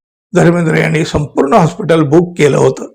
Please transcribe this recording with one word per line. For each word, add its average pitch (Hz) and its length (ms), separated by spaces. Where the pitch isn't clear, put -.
धर्मेंद्र 165 420
यांनी 160 280
संपूर्ण 160 480
हॉस्पिटल 165 480
बुक 175 360
केलं 147 200
होतं. 135 380